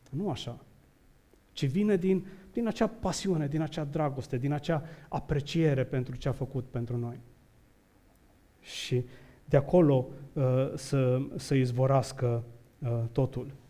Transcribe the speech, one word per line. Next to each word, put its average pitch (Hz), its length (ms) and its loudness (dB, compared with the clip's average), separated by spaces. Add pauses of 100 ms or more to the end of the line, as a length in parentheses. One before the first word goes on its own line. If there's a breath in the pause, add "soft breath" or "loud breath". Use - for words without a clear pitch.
Nu 180 200 -2
așa. 120 300 -6 (920)
Ci - 140 -4
vine 196 300 2
din, 185 300 2 (280 loud breath)
din 233 140 0
acea 220 200 2
pasiune, 170 600 -2
din 156 140 0
acea 156 220 -4
dragoste, 139 540 -2
din 139 140 0
acea 147 320 -2 (260 loud breath)
apreciere 143 720 0
pentru 127 320 -4
ce 135 140 -4
a - 20 0
făcut 123 340 -4
pentru 120 320 -4
noi. 120 220 -6 (1400)
Și - 460 -4 (400 loud breath)
de 147 120 4
acolo, 139 500 6 (260 loud breath)
uh, 131 420 2
să, 131 460 2 (140)
să - 200 -2
izvorască, 127 880 2 (360)
uh, 117 320 0
totul. 131 400 -2 (180)